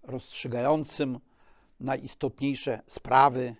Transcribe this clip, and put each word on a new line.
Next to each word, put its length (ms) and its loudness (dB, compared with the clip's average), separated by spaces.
rozstrzygającym 1160 -2
najistotniejsze 1080 -4
sprawy 720 4